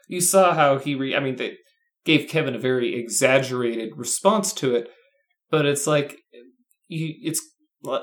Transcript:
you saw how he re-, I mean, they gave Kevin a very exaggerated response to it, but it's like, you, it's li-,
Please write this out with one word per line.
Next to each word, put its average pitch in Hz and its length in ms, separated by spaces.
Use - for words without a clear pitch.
you 175 140
saw 180 340
how 143 240
he 143 160
re-, 135 220
I 147 40
mean, 135 160
they 117 200
gave 151 240
Kevin 135 260
a 113 40
very 127 360
exaggerated 123 1000
response 196 580
to 131 200
it, 117 140
but 151 160
it's 143 200
like, 147 300
you, 160 320
it's 156 220
li-, 135 200